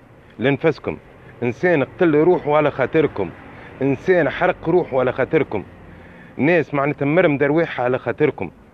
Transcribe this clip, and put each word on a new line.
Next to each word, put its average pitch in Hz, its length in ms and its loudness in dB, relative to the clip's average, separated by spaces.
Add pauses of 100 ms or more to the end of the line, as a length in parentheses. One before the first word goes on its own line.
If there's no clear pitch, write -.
(400)
لنفسكم، 127 580 -2 (460)
إنسان 143 400 0
قتل 160 320 0
روحه 151 420 2
على 147 140 2
خاطركم، 127 580 -2 (520)
إنسان 139 480 0
حرق 170 400 -2
روحه 165 300 0
على 127 120 0
خاطركم، 123 520 -2 (720)
ناس 156 360 2
معناتها 143 320 -2
مرمدة 147 420 2
رواحها 151 380 -2
على 127 140 0
خاطركم، 123 520 -2 (220)